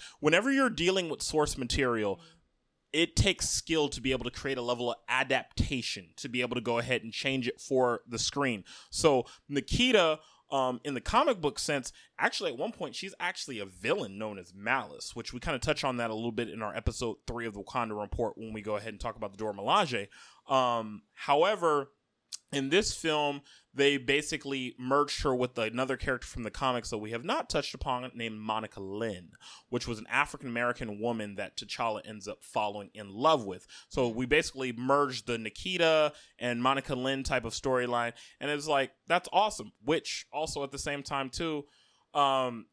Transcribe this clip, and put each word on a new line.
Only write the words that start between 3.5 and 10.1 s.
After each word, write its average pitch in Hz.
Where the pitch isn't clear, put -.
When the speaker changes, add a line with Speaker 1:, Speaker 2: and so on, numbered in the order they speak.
Speaker 1:
skill 156
to 127
be 131
able 117
to 120
create 139
a 123
level 120
of 113
adaptation, 127
to -
be 123
able 120
to 120
go 117
ahead 120
and 113
change 135
it -
for 127
the 117
screen. 120
So 135
Nikita, 165